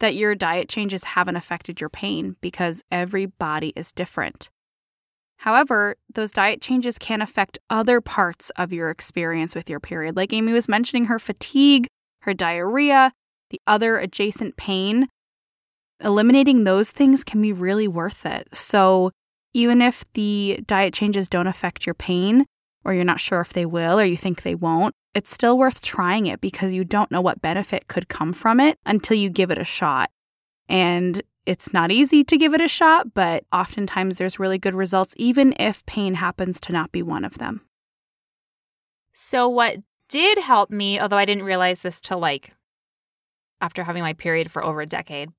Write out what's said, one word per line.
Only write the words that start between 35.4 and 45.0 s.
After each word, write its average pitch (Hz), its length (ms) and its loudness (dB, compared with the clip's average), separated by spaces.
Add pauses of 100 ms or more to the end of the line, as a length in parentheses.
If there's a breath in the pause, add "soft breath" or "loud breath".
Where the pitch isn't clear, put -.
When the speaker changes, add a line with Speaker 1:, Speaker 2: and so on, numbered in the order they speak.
Speaker 1:
if - 260 -4
pain 202 280 -4
happens 180 460 -4
to - 120 -10
not 170 200 -4
be 175 100 -4
one 165 220 -6
of - 140 -12
them. - 240 -10 (1500)
Speaker 2:
So 247 340 0
what 240 280 0 (340)
did 381 280 2
help 233 320 4
me, 202 300 -2
although 202 160 0
I 202 80 4
didn't 202 200 0
realize 180 360 0
this 180 220 -8
till, 185 160 -6
like, 151 340 -4 (1120)
after 175 220 -6
having 175 180 -6
my 160 100 -4
period 165 380 -2
for 160 120 -8
over 156 200 -4
a 151 40 -10
decade, 156 520 -10